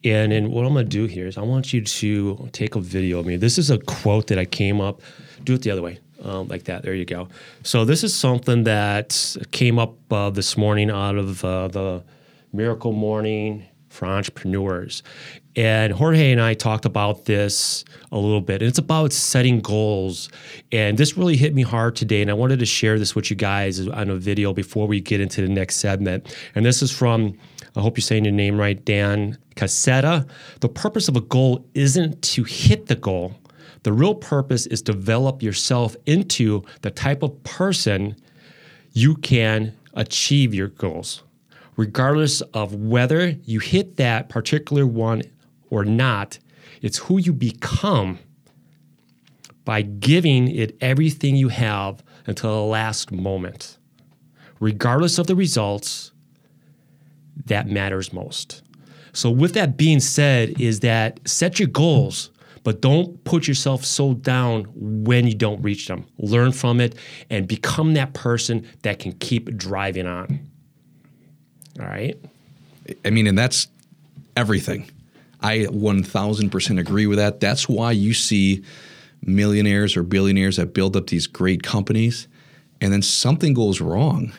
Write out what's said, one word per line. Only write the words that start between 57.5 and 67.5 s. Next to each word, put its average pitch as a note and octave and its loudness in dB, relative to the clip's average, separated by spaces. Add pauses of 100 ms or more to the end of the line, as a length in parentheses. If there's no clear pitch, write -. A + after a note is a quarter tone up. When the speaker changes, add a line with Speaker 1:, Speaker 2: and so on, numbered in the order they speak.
Speaker 1:
matters G2 -4
most." - -12 (520)
So - 0
with D3+ 4
that F#3 0
being D3+ 6
said, C3 2
is A2 0
that A2+ 0
set F3+ 0
your G3+ 2
goals, B2 2 (340)
but G#2+ -2
don't E3 2
put E3 0
yourself C3+ 0
so C#3 0
down B2 0 (100)
when A2 2
you A2 2
don't G#2 0
reach G2+ -4
them. F2+ -8 (140)
Learn A#2 4
from A#2+ 2
it A#2+ 2 (380)
and G2 -2
become D#3 0